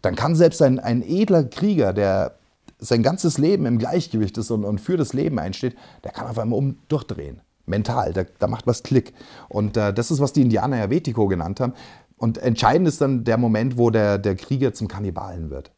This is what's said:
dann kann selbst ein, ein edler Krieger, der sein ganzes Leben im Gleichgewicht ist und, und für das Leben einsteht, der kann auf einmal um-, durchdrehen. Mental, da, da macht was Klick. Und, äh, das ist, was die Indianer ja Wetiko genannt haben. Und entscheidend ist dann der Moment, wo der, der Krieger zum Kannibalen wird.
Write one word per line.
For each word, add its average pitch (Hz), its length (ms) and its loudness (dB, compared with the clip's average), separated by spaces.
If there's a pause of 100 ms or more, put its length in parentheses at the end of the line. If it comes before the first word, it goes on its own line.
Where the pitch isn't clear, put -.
dann 92 140 0
kann 151 200 0
selbst 165 260 4
ein, 131 180 4
ein 120 240 0
edler 175 400 2
Krieger, 135 500 0
der 95 420 0 (440)
sein 117 240 0
ganzes 165 340 0
Leben 165 280 2
im 120 120 2
Gleichgewicht 113 600 -2
ist 113 140 -4
und, 107 140 -2
und 101 160 -2
für 180 160 -2
das 147 160 -2
Leben 143 260 -2
einsteht, 95 360 -6 (280)
der - 80 -12
kann 117 160 -12
auf 113 120 -6
einmal 113 200 -2
um-, 139 180 -2 (100)
durchdrehen. 80 540 -6 (240)
Mental, 104 480 -2
da, 92 100 -2 (140)
da 101 100 0
macht 110 200 -4
was 120 160 -2
Klick. - 300 0 (340)
Und, 104 300 -2
äh, 104 160 0
das 117 180 -2
ist, 143 80 0
was 143 140 0
die 147 80 4
Indianer 123 360 2
ja 104 120 -2
Wetiko 117 380 0
genannt 92 320 -2
haben. 127 140 -2 (440)
Und 117 220 -2
entscheidend 123 480 2
ist - 140 0
dann 135 220 0
der 113 140 2
Moment, 120 400 0
wo 120 120 4
der, 104 280 2
der 101 180 -2
Krieger 131 380 -2
zum 110 140 -8
Kannibalen 90 640 -8
wird. 69 280 -12